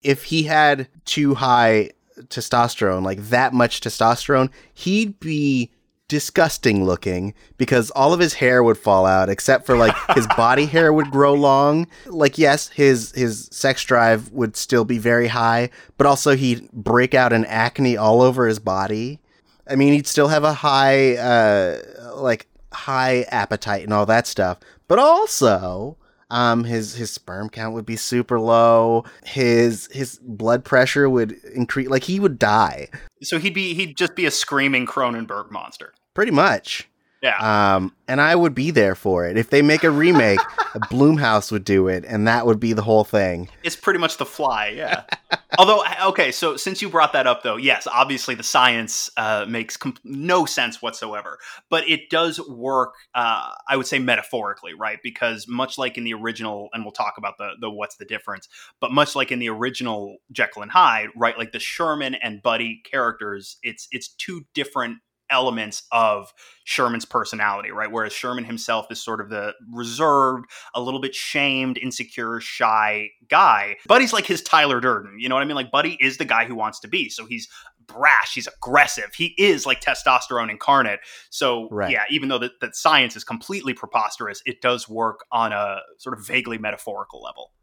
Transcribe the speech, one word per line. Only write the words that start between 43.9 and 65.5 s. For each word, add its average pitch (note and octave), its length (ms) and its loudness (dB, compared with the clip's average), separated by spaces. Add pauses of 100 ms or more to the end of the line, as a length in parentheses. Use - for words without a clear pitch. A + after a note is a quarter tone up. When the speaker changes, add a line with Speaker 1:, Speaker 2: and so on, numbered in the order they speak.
Speaker 2:
much E3 200 -2
The C3+ 80 -4
Fly, A2+ 420 -4
yeah. - 360 -8 (260)
Speaker 1:
<laughs> - 280 -6
Speaker 2:
Although, F#3+ 240 6 (240)
okay, F#3+ 240 0
so D3 260 -4
since F#3+ 240 -8
you G3+ 80 -6
brought D#3+ 260 2
that C3+ 120 2
up, B2 160 0
though, A2+ 140 -4
yes, B2+ 320 -2
obviously B2+ 480 -2
the B2+ 80 -14
science, A#2+ 720 0
uh, G#2+ 320 -2
makes A2+ 280 -8
com-, - 280 -10
no D#3 400 0
sense A#2+ 360 -6
whatsoever. G#2 580 -10 (320)
But D#3+ 180 -2
it D#3+ 220 -2
does E3 380 -2
work, B2+ 460 -4 (220)
uh, A2+ 340 -2 (180)
I C#3 80 0
would B2+ 100 -4
say C#3 120 -4
metaphorically, G#2+ 760 -4
right? G#2+ 280 -8
Because A2+ 460 -6
much B2 300 -6
like B2+ 200 -6
in A#2 60 -10
the A2+ 100 -8
original, A2 580 -10
and A2+ 120 -10
we'll G#2 80 -14
talk G#2+ 260 -6
about G2+ 200 -10
the, G2+ 120 -12 (100)
the A2+ 100 -10
what's G#2 260 -12
the G#2 80 -20
difference, G2+ 440 -12 (320)
but B2 120 -4
much C#3+ 240 0
like C3+ 160 -2
in B2 80 -6
the A#2 80 -6
original A2 720 -8 (120)
Jekyll A2 320 -4
and G#2 80 -16
Hyde, A#2 460 2
right? A#2 200 0
Like, A#2 140 -8
the A2+ 100 -10
Sherman D3+ 560 -4
and G#2+ 260 -10
Buddy A2+ 460 -4
characters, G#2+ 760 -6
it's, A2+ 260 -14
it's B2+ 180 -12
two F3 340 -14 (120)
different B2+ 440 -6 (320)
elements A#2 520 -6 (100)